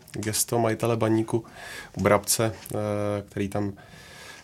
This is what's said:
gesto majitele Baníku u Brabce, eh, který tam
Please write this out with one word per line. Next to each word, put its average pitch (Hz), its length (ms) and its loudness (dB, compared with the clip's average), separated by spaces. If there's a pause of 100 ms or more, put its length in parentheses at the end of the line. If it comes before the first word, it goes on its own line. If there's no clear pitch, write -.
(120)
gesto 107 460 0
majitele 117 380 2
Baníku 110 480 2 (520)
u 95 60 0
Brabce, 104 520 4
eh, - 220 -8 (540)
který 104 180 -2
tam 101 240 -2 (720)